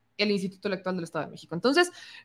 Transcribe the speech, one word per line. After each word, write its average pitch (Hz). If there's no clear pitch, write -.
el 208
Instituto 190
Electoral 185
del 170
Estado 165
de -
México. -
Entonces, 285